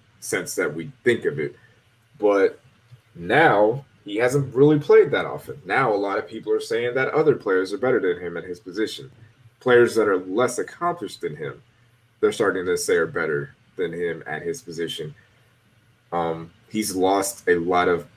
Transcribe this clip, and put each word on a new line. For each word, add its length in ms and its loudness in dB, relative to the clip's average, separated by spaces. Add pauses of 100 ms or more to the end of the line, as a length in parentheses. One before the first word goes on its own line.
(220)
sense 340 -6
that 180 -2
we 160 -10 (140)
think 220 2
of 140 -2
it. 140 -6 (680)
But 400 2 (560)
now 680 2 (220)
he 100 -8
hasn't 400 0
really 240 6
played 320 6
that 140 0
often. 400 -12
Now 280 0
a 20 2
lot 220 -2
of 80 -4
people 280 -6
are 80 0
saying 340 -4
that 140 0
other 260 2
players 380 0
are 40 -4
better 220 0
than 240 -2
him 140 -8
at 80 -10
his 160 -12
position. 500 -8 (480)
Players 360 6
that 120 4
are 120 2
less 380 -2
accomplished 640 -6
than 160 -8
him, 260 -12 (600)
they're 100 2
starting 340 -2
to 120 0
say 180 0
are 120 2
better 480 -4 (200)
than 160 -4
him 340 -6
at 160 -10
his 200 -8
position. 520 -10 (1000)
Um, 360 -4 (200)
he's 260 -4
lost 540 0
a 60 4
lot 340 2
of 280 0